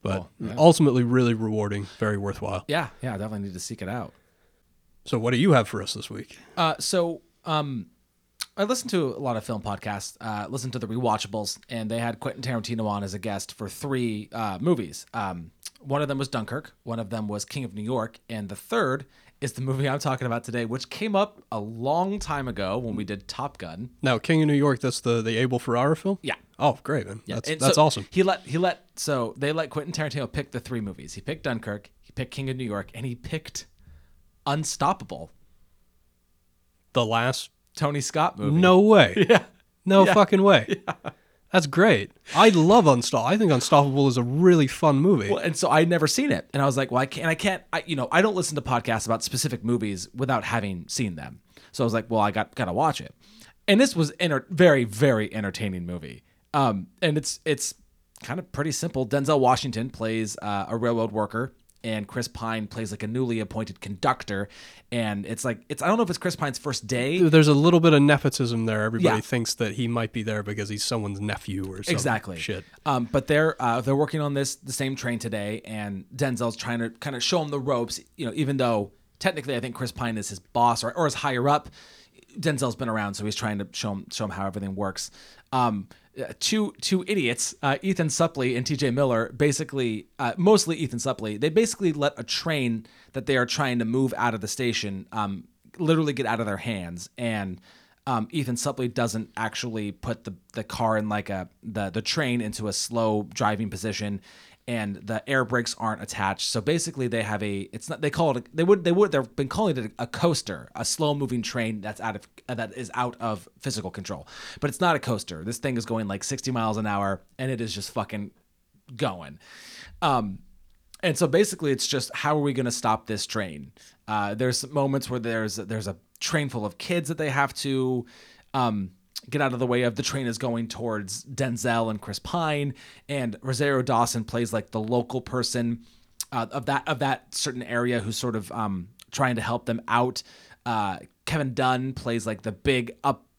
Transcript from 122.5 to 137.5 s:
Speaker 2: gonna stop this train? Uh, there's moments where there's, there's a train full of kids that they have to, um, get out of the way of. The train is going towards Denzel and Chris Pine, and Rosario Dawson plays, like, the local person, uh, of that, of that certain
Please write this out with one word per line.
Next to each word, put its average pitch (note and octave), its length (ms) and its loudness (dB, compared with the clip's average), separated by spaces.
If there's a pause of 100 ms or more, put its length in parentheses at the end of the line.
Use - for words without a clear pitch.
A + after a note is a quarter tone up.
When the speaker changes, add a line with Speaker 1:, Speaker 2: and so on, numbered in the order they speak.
Speaker 2:
gonna B2 180 0
stop A2 360 -2
this G#2+ 200 -4
train? D2+ 460 -6 (360)
Uh, G#2 260 -2
there's B2+ 340 0
moments C#3 420 0
where B2 100 -2
there's, A2+ 360 -2
there's G#2 320 -6
a F2+ 80 -6 (220)
train D3 300 -2
full A#2 160 -6
of G#2 140 -8
kids E3+ 300 -4
that B2 100 -6
they D3+ 120 -2
have C#3 240 0
to, B2+ 520 -2 (480)
um, G#2+ 360 0 (380)
get C#3+ 140 -2
out C3 100 2
of B2 60 -6
the B2+ 80 0
way B2 160 2
of. A#2 140 0
The A2 60 -4
train C3+ 240 -4
is A#2 120 -4
going A#2 300 -2
towards G#2+ 560 -8
Denzel A#2 640 -2
and G#2+ 100 -6
Chris - 200 -10
Pine, D3 540 -2 (340)
and B2+ 340 -4
Rosario C3 400 2
Dawson A#2+ 420 2
plays, A#2 280 -2
like, G#2+ 180 -4
the A2+ 100 -2
local A#2+ 400 -2
person, A#2+ 640 -4 (460)
uh, A#2 220 -2
of A#2+ 140 -6
that, C#3 200 -2
of D3 140 -2
that C3+ 340 -2
certain B2 280 -4